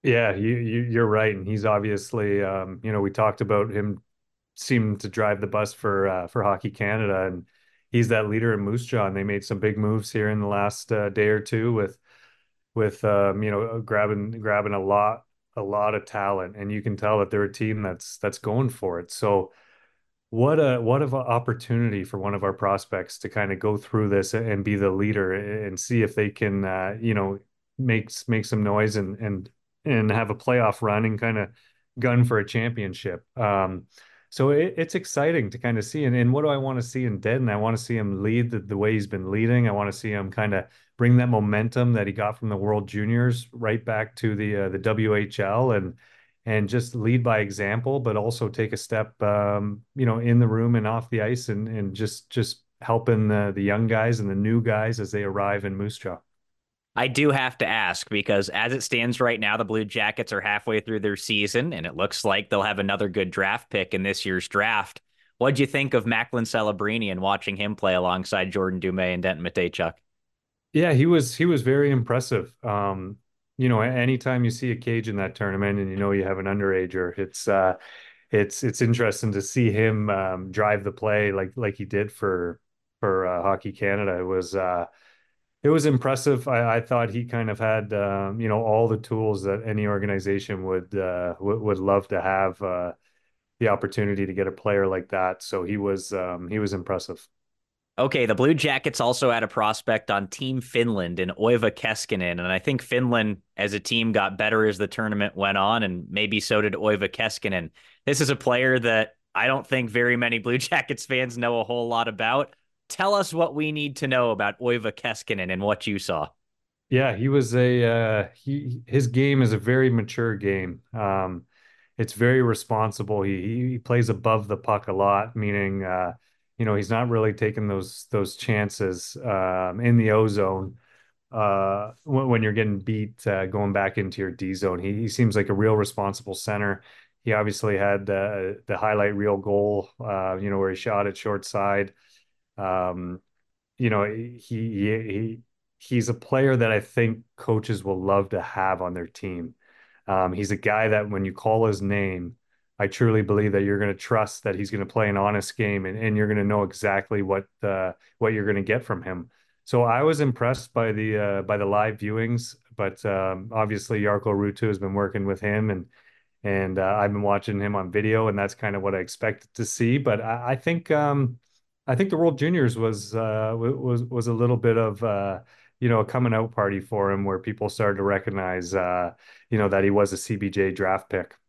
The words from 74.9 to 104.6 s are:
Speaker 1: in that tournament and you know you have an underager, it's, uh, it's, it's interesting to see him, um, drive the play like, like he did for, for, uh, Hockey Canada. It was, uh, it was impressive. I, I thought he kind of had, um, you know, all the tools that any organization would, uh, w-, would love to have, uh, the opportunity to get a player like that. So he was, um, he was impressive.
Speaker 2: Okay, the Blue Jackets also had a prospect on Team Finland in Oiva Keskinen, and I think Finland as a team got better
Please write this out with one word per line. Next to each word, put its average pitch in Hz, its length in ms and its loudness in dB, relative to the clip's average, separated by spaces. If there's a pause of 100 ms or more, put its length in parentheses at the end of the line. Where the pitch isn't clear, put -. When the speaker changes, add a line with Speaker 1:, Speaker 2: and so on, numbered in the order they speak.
Speaker 1:
in 104 80 -4
that 95 180 -4
tournament 101 440 0
and 95 120 -4
you 95 60 -6
know 101 160 0
you 98 120 2
have 95 140 -2
an 95 80 -4
underager, 92 720 0
it's, - 300 -6
uh, 95 260 4 (560)
it's, 104 320 2
it's 123 200 0
interesting 113 500 2
to 98 100 0
see 120 280 2
him, 107 400 2
um, 95 400 -2
drive 104 320 2
the 98 100 -4
play 104 400 0
like, 95 240 -2
like 107 200 -4
he 104 80 -8
did 104 280 -2
for, 90 480 -2 (400)
for, 95 260 0
uh, 90 160 -2
Hockey 95 300 0
Canada. 98 460 -2
It 90 60 -2
was, 92 300 -2
uh, 90 320 0 (760)
it 143 80 4
was 151 160 4
impressive. 131 600 2
I, 117 300 2
I 117 60 4
thought 117 280 0
he 120 140 -4
kind 117 240 -4
of 101 100 -4
had, 110 360 0
um, 98 440 -2
you 113 80 -2
know, 107 160 2
all 113 240 4
the 110 120 2
tools 107 460 -2
that 98 200 -2
any 107 220 -2
organization 98 800 -2
would, 92 300 -4
uh, 90 400 -2
w-, 101 240 -2
would 104 200 0
love 98 300 2
to 92 120 0
have, 95 420 0
uh, 90 300 -4 (680)
the 117 80 4
opportunity 101 580 0
to 92 80 -8
get 95 120 0
a 95 60 -4
player 101 340 2
like 95 220 -2
that. 92 340 -2
So 92 220 -6
he 101 140 -4
was, 98 340 -4
um, 90 360 -6
he 107 100 -4
was 101 160 -2
impressive. 92 520 -6 (720)
Speaker 2:
Okay, 131 280 2
the 110 80 4
Blue 127 180 4
Jackets 139 480 0
also 123 300 4
had 117 120 2
a 107 60 -2
prospect 110 640 0
on 101 180 0
Team 131 320 -6
Finland 104 580 -2
in 92 120 -2
Oiva 113 400 4
Keskinen, 98 640 -2
and 87 100 -4
I 92 160 0
think 135 240 -2
Finland 120 560 0 (180)
as 98 160 0
a 104 80 -4
team 113 320 0
got 98 240 2
better 110 300 2